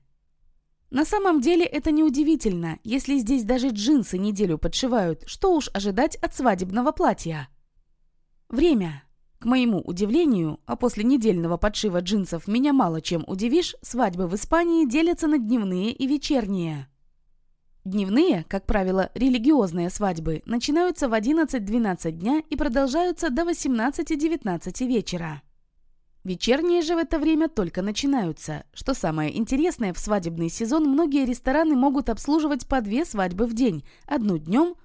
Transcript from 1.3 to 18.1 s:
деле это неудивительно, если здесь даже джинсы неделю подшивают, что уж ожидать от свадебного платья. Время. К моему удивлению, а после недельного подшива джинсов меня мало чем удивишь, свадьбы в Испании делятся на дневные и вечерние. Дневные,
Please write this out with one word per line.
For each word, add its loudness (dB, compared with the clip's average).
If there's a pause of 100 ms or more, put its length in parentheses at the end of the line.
деле 4
это -2
неудивительно, 2
если 0
здесь 2
даже 0
джинсы 0
неделю 0
подшивают, 0
что 0
уж 0
ожидать 0
от -6
свадебного 0
платья. -2 (1000)
Время. 0 (360)
К -8
моему 2
удивлению, 0
а -4
после -2
недельного 2
подшива 0
джинсов -4
меня 2
мало 2
чем -2
удивишь, -2
свадьбы -2
в -4
Испании 2
делятся 2
на 2
дневные 0
и -4
вечерние. -2 (960)
Дневные, 0